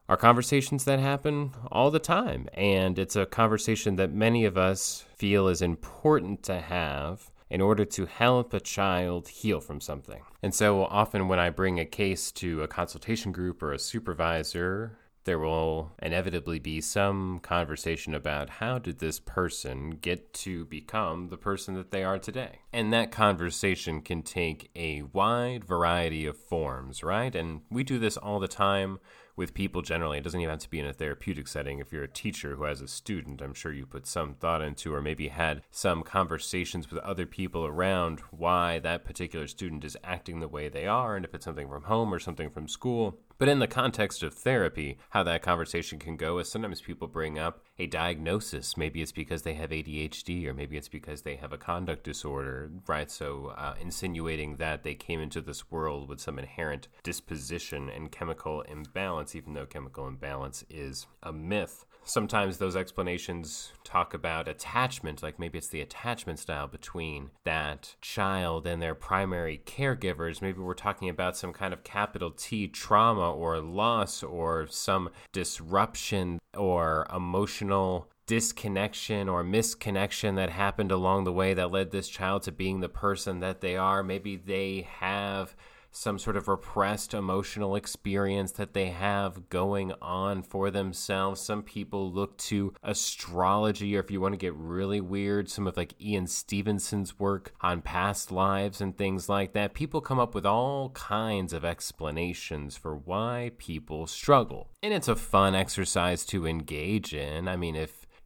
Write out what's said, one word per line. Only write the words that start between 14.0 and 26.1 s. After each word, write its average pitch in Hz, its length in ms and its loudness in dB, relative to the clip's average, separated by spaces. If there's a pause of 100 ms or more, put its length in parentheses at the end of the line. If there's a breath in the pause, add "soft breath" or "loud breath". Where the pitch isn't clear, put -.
there 87 140 2
will 80 640 0
inevitably 85 580 0
be 78 220 -4
some 95 600 0
conversation 80 760 -2
about 73 340 -2
how 123 300 -4
did 87 220 -6
this 80 200 -2
person 73 680 -4 (100)
get - 320 -4
to 87 320 -6
become 87 640 -4
the 87 80 -10
person 98 380 -4
that 92 160 -6
they 98 120 0
are 95 160 2
today. 113 420 -8 (120)
And 110 220 2
that 117 180 4
conversation 87 880 2
can 80 220 -4
take 80 520 -2
a 80 280 -4
wide 110 640 0
variety 85 580 4